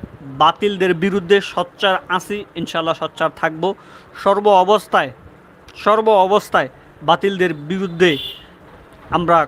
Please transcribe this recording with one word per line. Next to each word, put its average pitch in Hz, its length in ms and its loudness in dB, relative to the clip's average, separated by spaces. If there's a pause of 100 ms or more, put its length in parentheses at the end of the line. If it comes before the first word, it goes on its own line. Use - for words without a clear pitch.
(420)
বাতিলদের 185 500 0 (120)
বিরুদ্ধে 196 320 0 (160)
সোচ্চার 185 420 -2 (220)
আছি, 190 200 -6 (240)
ইনশাআল্লাহ 165 420 -4
সোচ্চার 160 280 -4 (100)
থাকব। 160 220 -4 (600)
সর্ব 202 240 2 (180)
অবস্থায়, 185 460 0 (760)
সর্ব 220 220 2 (200)
অবস্থায় 185 420 0 (400)
বাতিলদের 180 440 0 (180)
বিরুদ্ধে 180 400 0 (1040)
আমরা 170 200 2 (120)